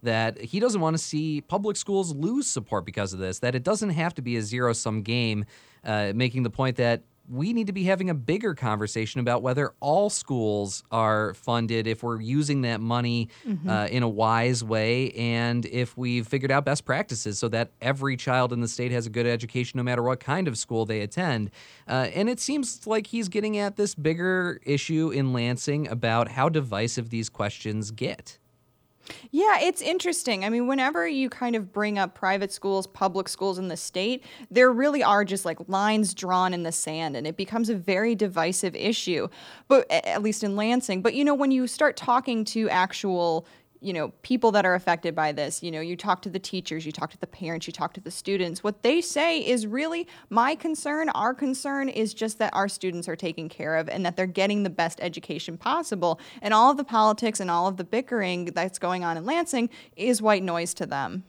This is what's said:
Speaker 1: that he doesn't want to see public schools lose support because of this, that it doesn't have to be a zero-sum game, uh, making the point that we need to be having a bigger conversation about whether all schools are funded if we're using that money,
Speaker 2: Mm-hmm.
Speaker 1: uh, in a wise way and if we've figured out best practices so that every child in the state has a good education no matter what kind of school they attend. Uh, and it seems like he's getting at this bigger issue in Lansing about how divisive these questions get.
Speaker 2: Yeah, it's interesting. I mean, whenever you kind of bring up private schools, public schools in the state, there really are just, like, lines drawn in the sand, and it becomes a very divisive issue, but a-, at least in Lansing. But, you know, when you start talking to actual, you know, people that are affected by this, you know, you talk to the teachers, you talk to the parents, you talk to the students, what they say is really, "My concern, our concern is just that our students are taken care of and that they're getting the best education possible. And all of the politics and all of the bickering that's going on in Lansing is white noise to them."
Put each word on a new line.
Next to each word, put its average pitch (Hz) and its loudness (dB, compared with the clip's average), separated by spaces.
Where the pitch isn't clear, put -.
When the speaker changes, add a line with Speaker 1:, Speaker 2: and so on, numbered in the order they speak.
Speaker 1:
that 113 0
he 120 -6
doesn't 214 2
want 160 2
to 160 -2
see 151 -2
public 202 -2
schools 196 -2
lose 208 -2
support 104 -2
because 98 -4
of 92 -8
this, 92 -4
that 123 0
it 123 -2
doesn't 208 0
have 165 0
to - -10
be 120 -2
a 110 0
zero-sum 113 0
game, 110 0
uh, 104 0
making 123 0
the 117 0
point 131 0
that 117 2
we 147 -2
need 226 0
to 202 -4
be 185 -2
having 185 2
a 165 0
bigger 170 0
conversation 110 -2
about 120 2
whether 131 0
all 180 2
schools 104 -2
are 107 2
funded 117 0
if 110 -4
we're 117 -4
using 139 0
that 117 -2
money, 117 0
Speaker 2:
Mm-hmm. 180 -2
Speaker 1:
uh, 107 2
in 123 0
a 117 2
wise 113 2
way 113 0
and 117 0
if 123 -4
we've 120 -2
figured 135 0
out 139 4
best 127 0
practices 120 -4
so 120 -2
that 117 0
every 135 0
child 127 2
in 120 -2
the 117 0
state 123 -4
has 120 -2
a 110 -8
good 117 0
education 120 -2
no 123 -2
matter 123 0
what 123 0
kind 165 0
of 113 -4
school 113 -2
they 107 -2
attend. 113 -2
Uh, 127 0
and 196 0
it 247 -4
seems 269 -4
like 220 0
he's 226 -4
getting 208 -2
at 202 -2
this 202 0
bigger 175 0
issue 156 0
in 135 0
Lansing 123 0
about 117 2
how 131 0
divisive 117 -2
these 113 -4
questions 107 -4
get. - -8
Speaker 2:
Yeah, 381 6
it's 359 2
interesting. 294 0
I 208 0
mean, 240 0
whenever 285 0
you 269 0
kind 240 -2
of 196 -4
bring 208 0
up 185 0
private 196 0
schools, 190 -2
public 190 -2
schools 190 -2
in 185 -4
the 170 -6
state, 208 -4
there 254 8
really 269 2
are 202 6
just, 190 -4
like, 165 -4
lines 202 2
drawn 185 2
in 175 -4
the 165 -4
sand, 160 -4
and 147 -4
it 170 -6
becomes 220 -2
a 233 0
very 202 2
divisive 185 0
issue, 180 0
but 269 8
a-, - 2
at 135 0
least 214 0
in 202 0
Lansing. 214 0
But, - 2
you 285 2
know, 285 4
when 277 2
you 254 2
start 285 2
talking 240 0
to 220 -2
actual, 175 0
you 190 -6
know, 156 -2
people 240 4
that 202 4
are 180 6
affected 170 0
by 156 0
this, 147 -4
you 175 -6
know, 156 -6
you 170 -4
talk 185 0
to 196 -8
the 180 -6
teachers, 175 -6
you 220 -8
talk 165 -6
to - -20
the 175 -6
parents, 165 -8
you 165 -10
talk - -4
to 190 -12
the 170 -12
students, 185 -2
what 208 -4
they 294 4
say 330 0
is 226 2
really, 320 -4
"My 240 4
concern, 311 -2
our 247 0
concern 269 -2
is 220 -2
just 220 -4
that 214 0
our 196 2
students 175 -4
are 165 -4
taken 165 -6
care 156 -4
of 160 2
and 185 -2
that 175 0
they're 185 0
getting 196 2
the 190 0
best 165 -2
education 165 -8
possible. 220 0
And 214 0
all 233 10
of 277 2
the 285 -4
politics 214 2
and 185 -2
all 170 2
of 190 -2
the 185 -6
bickering 196 -2
that's 175 -2
going 180 -2
on 170 0
in 165 -6
Lansing 277 0
is 220 2
white 208 4
noise 170 -2
to 185 -4
them." 139 -4